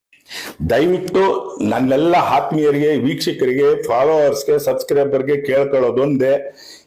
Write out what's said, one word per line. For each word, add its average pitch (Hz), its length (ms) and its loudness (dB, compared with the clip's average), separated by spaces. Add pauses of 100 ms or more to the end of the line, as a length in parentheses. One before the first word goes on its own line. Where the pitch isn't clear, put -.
(680)
ದಯವಿಟ್ಟು 175 920 0
ನನ್ನೆಲ್ಲ 135 540 0
ಆತ್ಮೀಯರಿಗೆ, 147 840 2
ವೀಕ್ಷಕರಿಗೆ, 143 840 0
ಫಾಲೋವರ್ಸ್‌ಗೆ, 143 760 2
ಸಬ್ಸ್ಕ್ರೈಬರ್‌ಗೆ 139 840 0
ಕೇಳ್ಕೊಳ್ಳೋದೊಂದೇ, 135 1160 0 (300)